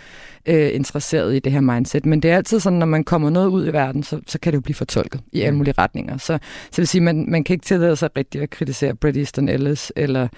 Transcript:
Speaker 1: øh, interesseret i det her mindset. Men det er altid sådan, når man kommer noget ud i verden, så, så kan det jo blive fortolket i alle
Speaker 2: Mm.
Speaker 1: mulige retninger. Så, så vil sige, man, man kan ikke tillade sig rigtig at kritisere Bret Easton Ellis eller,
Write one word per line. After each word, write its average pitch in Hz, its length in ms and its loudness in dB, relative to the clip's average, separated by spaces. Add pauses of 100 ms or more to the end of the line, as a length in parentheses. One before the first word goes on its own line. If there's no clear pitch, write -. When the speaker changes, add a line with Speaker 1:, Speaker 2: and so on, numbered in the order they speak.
(460)
Speaker 1:
øh, 156 300 4
interesseret 135 600 0
i 135 40 2
det 135 120 -2
her 143 100 2
mindset. 127 440 2
Men 156 160 4
det 165 100 4
er 175 40 4
altid 214 240 2
sådan, 180 200 2
når 165 60 2
man 156 180 2
kommer 156 260 2
noget 180 180 2
ud 185 200 0
i 160 60 -2
verden, 139 300 -2
så, 156 240 -8
så - 120 -6
kan 165 140 0
det - 40 4
jo 131 40 -2
blive 147 140 -4
fortolket - 460 -4 (100)
i - 100 -2
alle 120 100 2
Speaker 2:
Mm. 147 60 2
Speaker 1:
mulige 143 200 0
retninger. - 400 0
Så, 160 200 -2 (340)
så 175 100 0
vil 170 60 2
sige, 180 140 2
man, 165 300 2
man 165 120 0
kan 185 100 -2
ikke 170 120 -4
tillade 170 300 2
sig 151 220 -2
rigtig 139 240 -6
at 147 80 -6
kritisere 139 460 -4
Bret 143 220 0
Easton 160 320 -2
Ellis 143 460 -2
eller, 131 320 0 (100)